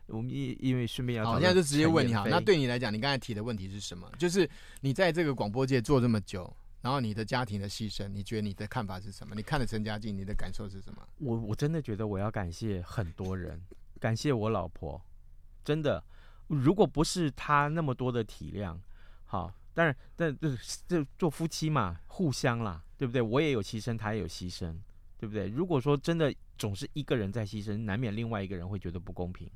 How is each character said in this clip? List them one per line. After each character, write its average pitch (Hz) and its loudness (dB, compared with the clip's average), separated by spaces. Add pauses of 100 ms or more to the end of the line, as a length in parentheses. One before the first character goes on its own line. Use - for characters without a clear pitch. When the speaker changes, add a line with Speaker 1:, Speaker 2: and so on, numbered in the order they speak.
Speaker 1:
我 113 -6
们 127 -4
因-， 127 -4
因 131 4
为 123 2
顺 127 -4
便 120 0
要 110 0
讨 113 2
论 - 4
Speaker 2:
好， 175 8
现 185 8
在 185 8
就 160 4
直 139 2
接 151 6
问 160 6
你 117 4
好， 101 2
Speaker 1:
陈 - 2
妍 170 6
霏。 - 2
Speaker 2:
那 - 0
对 196 8
你 135 4
来 120 2
讲， 117 0
你 107 -2
刚 139 2
才 135 2
提 113 -6
的 101 -4
问 117 -2
题 95 -6
是 101 -8
什 - -8
么？ 87 -14
就 165 4
是 170 6 (340)
你 135 2
在 185 6
这 170 4
个 143 2
广 107 -2
播 131 2
界 131 4
做 135 6
这 120 6
么 107 4
久， 90 -8 (260)
然 123 -2
后 139 2
你 110 0
的 110 -2
家 127 0
庭 101 -4
的 98 -4
牺 104 -6
牲， 101 -6
你 101 -6
觉 110 -4
得 107 0
你 101 -4
的 104 -6
看 113 -4
法 92 -8
是 104 -10
什 - -14
么？ - -10
你 107 -4
看 151 0
了 123 2
陈 107 0
嘉 107 -2
静， 104 -4
你 98 -4
的 101 -6
感 98 0
受 107 -4
是 98 -10
什 - -12
么？ - -14 (160)
Speaker 1:
我， 117 0
我 110 -2
真 147 2
的 160 0
觉 110 -2
得 107 0
我 101 0
要 104 0
感 98 -2
谢 98 -2
很 87 -4
多 95 -4
人， 82 -8 (380)
感 113 2
谢 143 2
我 110 2
老 92 0
婆， 73 -8 (640)
真 151 0
的， 110 0 (460)
如 151 6
果 190 8
不 147 2
是 165 2
她 147 4
那 165 0
么 135 2
多 127 0
的 120 2
体 80 -10
谅， 92 -4 (480)
好， 90 -4 (220)
当 165 4
然， 147 4 (180)
但， 160 0
这， 143 0 (300)
这 160 2 (120)
做 175 2
夫 160 -2
妻 - -2
嘛， 107 2
互 170 0
相 120 2
啦， 92 -4 (140)
对 135 -2
不 117 -2
对？ 127 4
我 117 4
也 156 4
有 117 2
牺 107 -6
牲， 117 -2
她 107 -2
也 107 0
有 82 -4
牺 90 -8
牲， 82 -6 (420)
对 117 -6
不 104 -6
对？ 98 -2
如 139 0
果 160 4
说 147 4
真 165 2
的 147 4 (260)
总 101 -2
是 - -6
一 147 -2
个 135 0
人 101 0
在 110 -2
牺 101 -6
牲， 104 -4
难 107 -2
免 117 -2
另 113 -2
外 107 -2
一 95 -4
个 95 -6
人 87 -6
会 101 -4
觉 90 -6
得 87 -4
不 90 -10
公 87 -4
平 85 -12